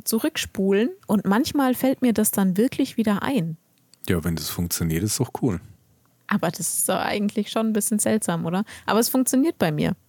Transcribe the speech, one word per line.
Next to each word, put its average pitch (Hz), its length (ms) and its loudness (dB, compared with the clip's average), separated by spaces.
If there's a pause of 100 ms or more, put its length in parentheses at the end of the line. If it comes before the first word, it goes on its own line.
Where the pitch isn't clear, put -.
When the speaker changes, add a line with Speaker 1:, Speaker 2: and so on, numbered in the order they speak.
Speaker 1:
zurückspulen. 208 840 0 (180)
Und 208 180 2
manchmal 262 500 2
fällt 262 260 0
mir 247 120 4
das 208 180 0
dann 190 260 2
wirklich 262 400 0
wieder 208 260 0
ein. 165 340 0 (520)
Speaker 2:
Ja, 85 140 2
wenn 82 120 -2
das 78 140 -6
funktioniert, 85 540 -2
ist 107 160 -2
doch 127 120 -2 (100)
cool. 98 200 0 (640)
Speaker 1:
Aber 180 220 0
das - 280 -6
ist - 120 -2
doch 190 100 0
eigentlich 208 520 -2
schon 226 160 0
ein 220 60 0
bisschen 208 260 0
seltsam, 196 460 0
oder? 180 200 -2 (200)
Aber 202 140 2
es 233 100 2
funktioniert 262 480 2
bei 170 140 2
mir. 156 240 0 (140)